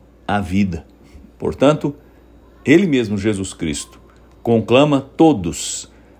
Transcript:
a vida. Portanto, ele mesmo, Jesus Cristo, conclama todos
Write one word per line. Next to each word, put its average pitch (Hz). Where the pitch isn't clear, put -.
a 104
vida. 90
Portanto, 143
ele 170
mesmo, 120
Jesus 95
Cristo, -
conclama 120
todos -